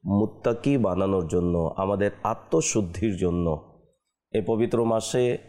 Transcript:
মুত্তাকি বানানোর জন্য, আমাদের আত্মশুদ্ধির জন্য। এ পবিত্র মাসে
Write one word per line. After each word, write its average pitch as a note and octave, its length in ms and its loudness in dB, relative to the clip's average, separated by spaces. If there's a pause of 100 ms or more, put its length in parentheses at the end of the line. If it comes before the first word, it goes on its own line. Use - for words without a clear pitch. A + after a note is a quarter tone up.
মুত্তাকি A2+ 720 0
বানানোর F#2+ 500 0
জন্য, E2+ 500 0
আমাদের G2 340 0 (120)
আত্মশুদ্ধির G#2 920 -2
জন্য। E2+ 600 -2 (560)
এ A2 140 0
পবিত্র A2+ 360 2
মাসে A2+ 540 0 (120)